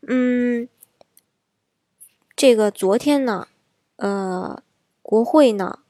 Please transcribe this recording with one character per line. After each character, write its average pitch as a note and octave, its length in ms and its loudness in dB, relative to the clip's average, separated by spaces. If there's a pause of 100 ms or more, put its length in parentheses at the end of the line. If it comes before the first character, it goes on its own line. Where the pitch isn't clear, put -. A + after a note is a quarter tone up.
嗯， B3 640 -2 (1700)
这 B3+ 180 6
个 G#3+ 160 2
昨 G3 260 0
天 C#4+ 280 0
呢， G#3 240 -6 (480)
呃， F#3+ 640 -6 (400)
国 A3 220 0
会 D4+ 260 4
呢 G3 400 -6